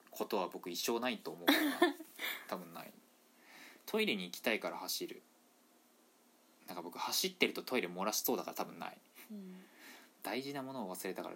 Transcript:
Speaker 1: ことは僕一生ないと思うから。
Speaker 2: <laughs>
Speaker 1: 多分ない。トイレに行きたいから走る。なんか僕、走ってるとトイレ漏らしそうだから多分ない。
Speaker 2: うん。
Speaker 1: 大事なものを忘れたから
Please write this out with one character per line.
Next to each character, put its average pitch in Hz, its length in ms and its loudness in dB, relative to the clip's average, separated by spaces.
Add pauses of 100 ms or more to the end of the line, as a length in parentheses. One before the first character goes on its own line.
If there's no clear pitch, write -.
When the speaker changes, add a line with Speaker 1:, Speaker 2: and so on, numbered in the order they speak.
(120)
Speaker 1:
こ - 140 -2
と 107 120 2
は 90 100 4
僕 92 220 -6
一 87 100 -2
生 117 200 2
な 127 100 0
い 107 100 0
と - 120 -8
思 - 120 -10
う - 20 -6
か 294 80 10
ら。 320 60 6 (600)
Speaker 2:
<laughs> - 300 -4
Speaker 1:
多 - 80 -2
分 82 160 -10
な - 100 -10
い。 - 80 -14 (960)
ト 220 160 4
イ 214 40 6
レ 135 100 4
に 92 100 -2
行 90 80 -10
き - 80 -8
た 117 120 2
い 98 60 2
か 87 100 -2
ら 85 80 -4
走 - 300 -2
る。 - 140 -10 (1500)
な - 60 -8
ん - 20 -8
か 175 60 -6
僕、 - 180 -8
走 - 280 2
っ 185 60 -4
て - 140 6
る - 60 2
と - 100 -4
ト 127 140 2
イ 104 40 4
レ 90 60 2
漏 90 160 -2
ら 104 100 2
し - 80 2
そ 131 120 4
う 101 40 2
だ 87 60 0
か - 80 -6
ら - 40 -6
多 90 100 0
分 87 120 -12
な - 140 -6
い。 - 60 -14 (340)
Speaker 2:
う - 20 -12
ん。 190 300 -12 (580)
Speaker 1:
大 120 220 -2
事 143 100 -6
な 139 80 -2
も 135 120 -6
の 113 140 -4
を 90 80 -4
忘 95 120 -4
れ 90 60 0
た 90 100 -6
か 87 60 -6
ら 90 60 -10